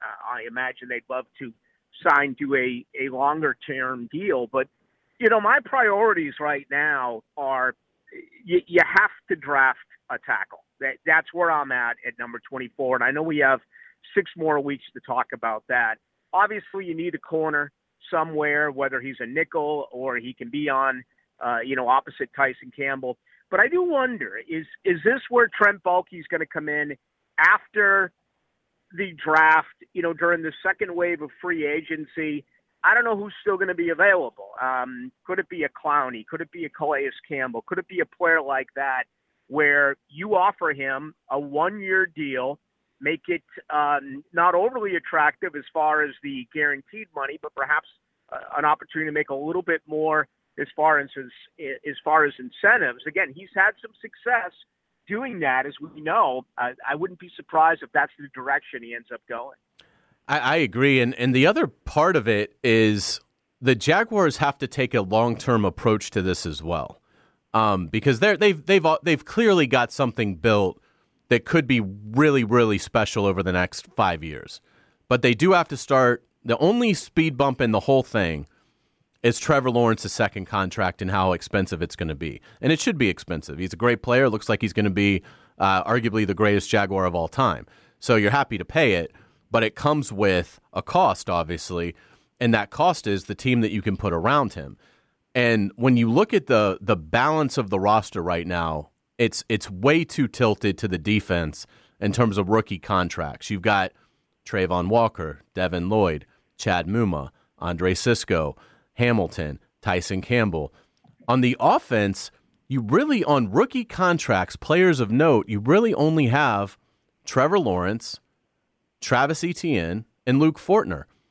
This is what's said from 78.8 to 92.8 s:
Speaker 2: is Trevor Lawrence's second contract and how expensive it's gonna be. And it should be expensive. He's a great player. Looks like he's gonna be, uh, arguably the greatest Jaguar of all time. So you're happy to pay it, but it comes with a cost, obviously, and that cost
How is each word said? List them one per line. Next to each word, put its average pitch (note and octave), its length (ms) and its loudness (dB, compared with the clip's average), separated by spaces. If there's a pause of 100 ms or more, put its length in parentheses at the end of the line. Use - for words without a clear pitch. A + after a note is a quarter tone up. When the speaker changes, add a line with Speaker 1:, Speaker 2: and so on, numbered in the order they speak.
Speaker 2:
is A#2 160 2
Trevor C3+ 320 2
Lawrence's A#2 420 2
second G2+ 340 -4
contract F#2+ 560 -4
and F#2 80 -4
how F#2+ 220 2
expensive F2+ 500 -2
it's E2 120 -8
gonna D#2 200 -6
be. D2+ 260 -10 (200)
And C#3 120 2
it D#3 80 0
should G3 180 0
be A#2 100 4
expensive. D#2+ 500 -6
He's F2+ 140 -6
a F2+ 40 -14
great A#2+ 260 0
player. B2+ 260 2
Looks G#2+ 200 -4
like G#2+ 140 0
he's G#2 100 -2
gonna G#2 180 0
be, G2 320 0 (360)
uh, F#2+ 260 2
arguably A2 420 0
the F#2+ 80 -2
greatest G#2 360 2
Jaguar G2 340 2
of F2 100 0
all E2 140 -2
time. F#2 380 -2 (340)
So A#2+ 160 2
you're G2+ 140 4
happy C3 280 0
to - 60 -8
pay C#3 300 2
it, E2+ 180 -4 (380)
but A2+ 120 2
it A2 120 -2
comes D3 380 -2
with F#2+ 480 0 (120)
a F#2 100 -6
cost, - 460 0
obviously, E2+ 640 -4 (460)
and A#2+ 140 2
that G#2 160 -2
cost E3 360 0